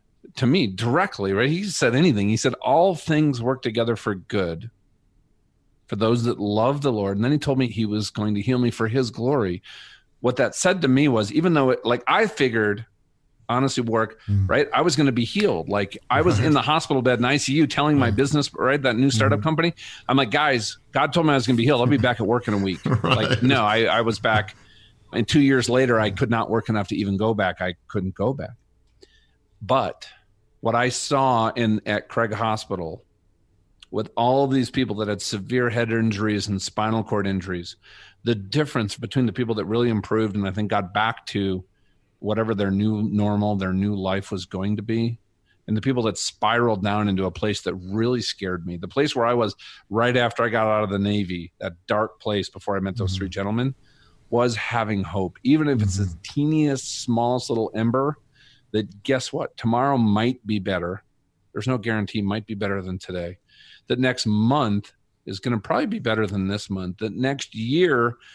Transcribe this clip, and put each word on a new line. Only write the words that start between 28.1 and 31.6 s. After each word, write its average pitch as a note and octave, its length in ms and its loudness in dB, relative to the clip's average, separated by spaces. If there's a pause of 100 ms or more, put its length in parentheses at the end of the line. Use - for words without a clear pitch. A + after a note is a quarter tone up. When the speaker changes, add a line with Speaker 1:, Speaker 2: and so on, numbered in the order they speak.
Speaker 1:
go A#2+ 200 -2
back. F2+ 160 -10 (1120)
But G#2+ 440 -2 (540)
what A2+ 140 0
I B2 140 2
saw B2 600 2
in, A2 360 0